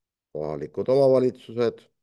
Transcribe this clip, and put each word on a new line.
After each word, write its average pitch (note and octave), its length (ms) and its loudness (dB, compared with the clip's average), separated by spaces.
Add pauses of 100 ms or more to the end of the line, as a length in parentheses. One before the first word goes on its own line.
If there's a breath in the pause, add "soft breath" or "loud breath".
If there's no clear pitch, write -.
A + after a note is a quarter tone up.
(340)
kohalikud D2+ 540 -8
omavalitsused, B2+ 920 0 (240)